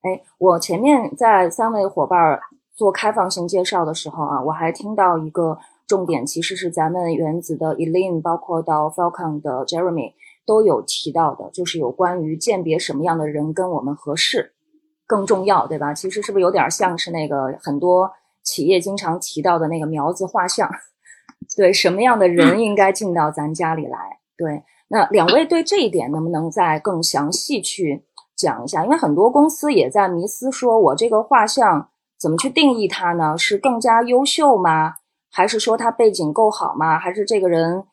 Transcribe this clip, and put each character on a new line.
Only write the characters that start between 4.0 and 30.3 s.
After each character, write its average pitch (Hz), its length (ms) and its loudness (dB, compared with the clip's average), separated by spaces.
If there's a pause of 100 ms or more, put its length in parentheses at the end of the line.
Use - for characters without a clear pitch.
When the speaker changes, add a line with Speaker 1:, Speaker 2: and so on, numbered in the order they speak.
Speaker 1:
候 151 160 -6
啊， 143 220 -4
我 156 40 -2
还 165 220 -2
听 208 240 -8
到 180 220 2
一 156 120 -8
个 160 280 -2 (280)
重 190 180 0
点， 147 220 -2
其 165 160 -6
实 185 140 -6
是 180 120 -6
咱 160 220 -2
们 175 240 -2
原 160 260 -2
子 165 160 -8
的 156 200 -4
Elaine， 170 440 -2
包 170 160 -2
括 170 240 -4
到 156 260 0
Falcon 165 540 -4
的 135 240 -6
Jeremy 165 500 -4 (300)
都 220 200 4
有 147 180 2
提 - 300 -8
到 156 200 0
的， - 220 -16
就 175 100 -6
是 170 140 -6
有 131 140 -2
关 180 280 0
于 156 160 -4
鉴 185 280 -2
别 160 120 0
什 175 160 -4
么 139 120 -2
样 165 120 0
的 156 120 -2
人 151 260 -4
跟 185 160 -2
我 151 100 -4
们 139 140 -6
合 147 220 -8
适 - 380 -4 (520)
更 202 180 0
重 190 200 0
要， 185 240 2
对 151 100 -6
吧？ 147 160 -4
其 190 160 -8
实 208 100 -6
是 202 120 -8
不 196 80 2
是 - 20 4
有 180 80 4
点 165 180 2
像 170 300 -2
是 170 140 -6
那 156 160 -4
个 139 340 -4
很 143 160 -4
多 180 320 2 (320)
企 - 220 -6
业 180 160 4
经 196 160 -6
常 180 240 -4
提 - 200 -10
到 170 200 2
的 156 80 -2
那 165 100 -4
个 151 80 -4
苗 156 260 -2
子 185 140 -6
画 185 220 -2
像？ 190 200 -2 (420)
<laughs> - 460 -18
对， 190 160 6
什 190 200 2
么 196 100 -2
样 240 160 4
的 190 80 6
人 175 320 4
应 214 160 0
该 196 160 4
进 190 240 -2
到 156 160 0
咱 156 240 -6
家 160 220 -2
里 156 80 -6
来？ 127 120 -10
Speaker 2:
嗯。 95 220 -14 (180)
Speaker 1:
对， 151 260 -6 (260)
那 208 220 2
两 185 180 4
位 277 180 4
对 330 160 2
这 392 160 -2
一 262 100 2
点 151 220 -2
能 156 120 -2
不 165 80 -4
能 160 200 -4
再 160 300 0
更 175 200 -4
详 147 320 -2
细 240 300 -4
去 156 400 -4 (340)
讲 120 280 -4
一 139 40 -10
下？ 165 160 -2
因 226 60 -2
为 311 60 2
很 156 180 0
多 208 160 6
公 285 180 4
司 294 240 -2
也 147 160 4
在 196 200 2
迷 175 180 -4
思 254 240 -6